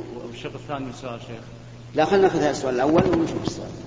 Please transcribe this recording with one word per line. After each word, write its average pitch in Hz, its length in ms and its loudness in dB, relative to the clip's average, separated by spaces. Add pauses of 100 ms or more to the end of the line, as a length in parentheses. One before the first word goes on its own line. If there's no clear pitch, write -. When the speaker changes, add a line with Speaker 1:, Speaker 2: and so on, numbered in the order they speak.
(280)
Speaker 1:
والشق 131 260 -10
الثاني 135 320 -8
من 123 60 -10
السؤال 117 300 -10
شيخ. 113 200 -14 (540)
Speaker 2:
لا، 156 100 6
خلنا 196 160 6
ناخذ 170 220 6
السؤال 131 320 0
الأول 156 300 6
ونشوف 165 420 0
السؤال. - 220 -8 (180)